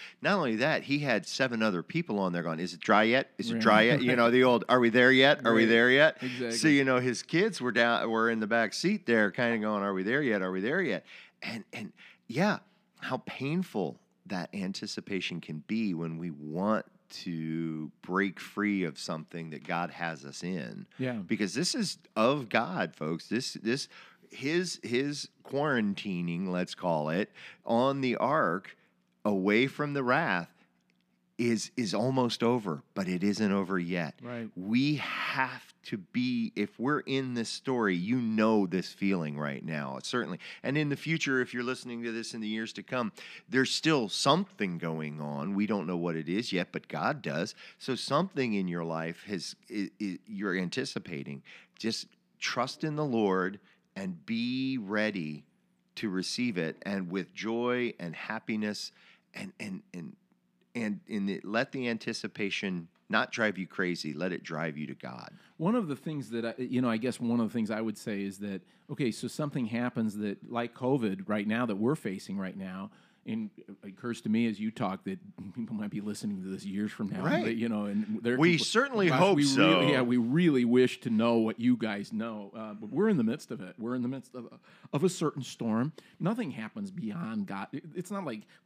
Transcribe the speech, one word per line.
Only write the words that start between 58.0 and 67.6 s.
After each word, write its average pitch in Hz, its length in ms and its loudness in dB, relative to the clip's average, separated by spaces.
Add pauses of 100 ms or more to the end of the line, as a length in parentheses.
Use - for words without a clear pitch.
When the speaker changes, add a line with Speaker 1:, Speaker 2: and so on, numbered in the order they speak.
Speaker 1:
happiness, 107 800 -6 (420)
and, 98 260 -12
and, 98 220 -10 (120)
and, 85 200 -12 (600)
and, 107 340 -4
and 101 220 -2
it, 95 120 -4
let 113 300 -2
the 127 160 -4
anticipation 101 1000 -4 (200)
not 113 240 0
drive 107 240 0
you 92 100 -6
crazy. 85 460 -4
Let 87 200 -2
it - 100 -6
drive 78 340 -6
you 76 120 -6
to 71 60 -12
God. 62 360 -14 (260)
Speaker 2:
One 180 180 0
of 220 140 0
the 139 80 -4
things 143 340 -8
that 117 140 -4
I, 113 160 -4
you 127 220 -2
know, 123 80 2
I 113 80 0
guess 120 200 -4
one 117 220 0
of 110 80 0
the - 60 -8
things 110 160 -2